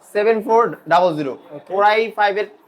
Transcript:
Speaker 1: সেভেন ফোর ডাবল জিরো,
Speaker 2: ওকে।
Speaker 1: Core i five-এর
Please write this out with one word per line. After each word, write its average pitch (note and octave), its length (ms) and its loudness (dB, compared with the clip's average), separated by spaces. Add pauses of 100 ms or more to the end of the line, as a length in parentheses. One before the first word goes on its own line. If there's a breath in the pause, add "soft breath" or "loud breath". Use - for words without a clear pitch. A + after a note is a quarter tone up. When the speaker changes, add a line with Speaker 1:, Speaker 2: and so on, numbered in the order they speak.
(140)
Speaker 1:
সেভেন G#3+ 320 0
ফোর A3+ 180 4 (260)
ডাবল F3 280 2
জিরো, C3+ 160 -6 (180)
Speaker 2:
ওকে। D3+ 220 -14
Speaker 1:
Core G3+ 140 2 (100)
i A3+ 40 0 (180)
five-এর G3+ 260 -2 (220)